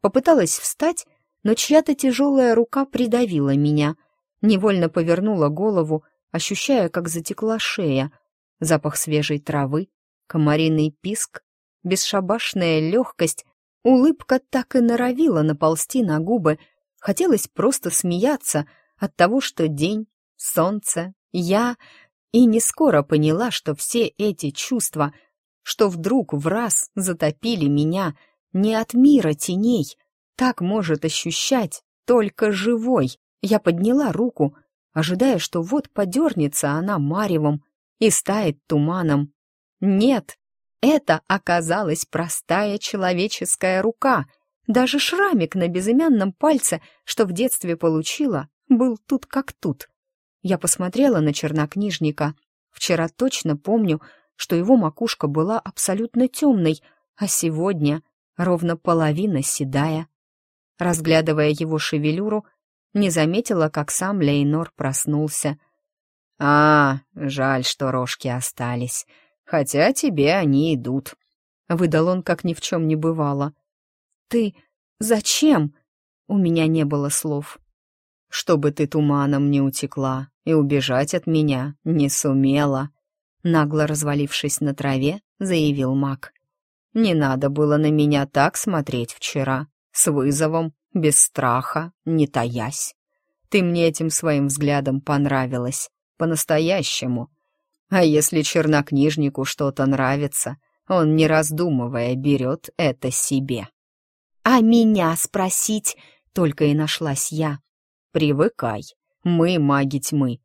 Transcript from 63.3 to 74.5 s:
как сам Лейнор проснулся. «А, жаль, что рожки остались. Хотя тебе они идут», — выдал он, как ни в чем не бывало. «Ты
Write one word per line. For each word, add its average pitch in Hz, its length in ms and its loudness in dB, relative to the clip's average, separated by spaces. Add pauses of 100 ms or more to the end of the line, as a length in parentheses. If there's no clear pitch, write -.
как 147 200 -6
сам 190 300 -2
Лейнор 147 560 0
проснулся. 151 800 -4 (800)
«А, 147 600 4 (140)
жаль, 135 500 -2
что - 260 -4
рожки 127 380 -4
остались. 123 800 -6 (380)
Хотя 156 500 0
тебе 160 400 0
они 156 400 2
идут», — 131 400 -6 (540)
выдал 165 400 0
он, 185 140 -2
как 170 220 -4
ни 170 80 0
в - 80 -8
чем 165 260 -2
не 156 100 2
бывало. 147 580 -2 (720)
«Ты 226 260 0 (440)